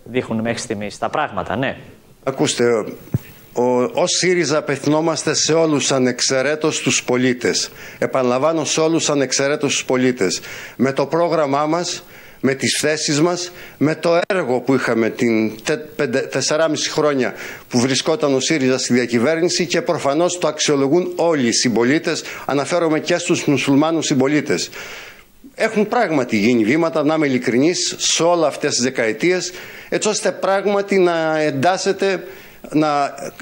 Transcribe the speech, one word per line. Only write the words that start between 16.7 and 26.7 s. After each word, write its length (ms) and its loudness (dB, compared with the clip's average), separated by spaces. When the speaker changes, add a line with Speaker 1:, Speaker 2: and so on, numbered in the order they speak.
Speaker 2:
χρόνια 440 0
που 120 2
βρισκόταν 540 0
ο 60 4
σύριζα 380 2
στη 140 -2
διακυβέρνηση 720 2
και 160 0
προφανώς 560 0
το 100 0
αξιολογούν 680 2
όλοι 300 2
οι 60 2
συμπολίτες, 680 0
αναφέρομαι 560 0
και 180 0
στους 260 0
μουσουλμάνους 600 2
συμπολίτες. 640 2
Έχουν 340 0
πράγματι 480 0
γίνει 280 4
βήματα, 400 2